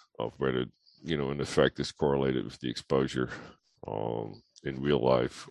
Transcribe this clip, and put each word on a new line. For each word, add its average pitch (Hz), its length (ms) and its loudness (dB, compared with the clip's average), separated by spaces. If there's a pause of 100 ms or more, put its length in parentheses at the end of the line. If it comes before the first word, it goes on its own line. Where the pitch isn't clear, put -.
(180)
of 57 200 -4
whether, 64 260 0 (380)
you 80 140 -2
know, 69 140 0
an 71 100 -4
effect 69 380 2
is 69 140 -4
correlated 67 520 2
with 58 140 -12
the 64 100 -6
exposure, 65 600 0 (560)
um, 53 560 -6 (220)
in 67 180 -6
real 69 200 2
life, 62 480 2